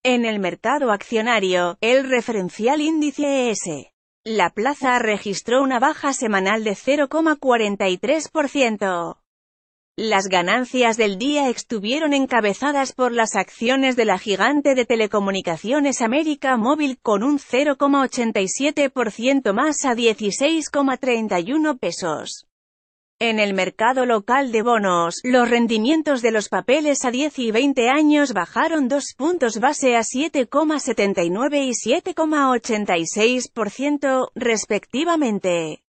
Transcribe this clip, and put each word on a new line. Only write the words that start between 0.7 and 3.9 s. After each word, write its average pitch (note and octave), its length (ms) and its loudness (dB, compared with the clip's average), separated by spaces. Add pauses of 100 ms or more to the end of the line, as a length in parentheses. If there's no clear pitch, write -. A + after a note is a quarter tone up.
accionario, G3 880 0
el C4 280 2
referencial A#3 720 -2
índice D4 680 0
E - 20 0
S. E3 420 -8 (300)